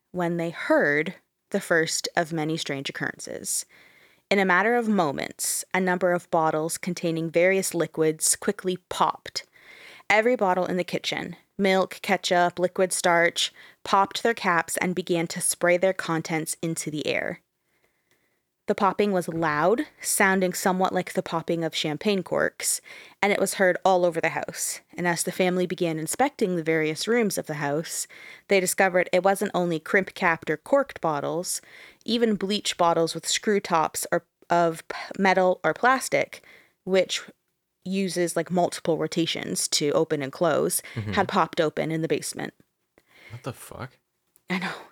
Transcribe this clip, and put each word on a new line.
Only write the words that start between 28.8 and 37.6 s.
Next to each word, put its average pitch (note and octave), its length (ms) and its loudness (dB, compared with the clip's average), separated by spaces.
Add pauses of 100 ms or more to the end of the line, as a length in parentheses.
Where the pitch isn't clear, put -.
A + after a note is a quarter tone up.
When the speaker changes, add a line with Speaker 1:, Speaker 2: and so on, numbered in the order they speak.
Speaker 1:
it F3+ 120 2
wasn't G3 300 2
only F3 260 0
crimp-capped F#3 720 0
or D#3 80 -2
corked - 440 -2
bottles, D3+ 580 -4 (460)
even A3+ 300 2
bleach G3 420 -4
bottles E3 360 4
with - 140 -6
screw G3+ 320 2
tops - 520 0
or E3+ 140 0 (240)
of E3+ 380 2
p-, - 80 -10 (220)
metal F#3 480 4
or D#3+ 80 2
plastic, - 680 0 (440)
which F#3 380 2 (600)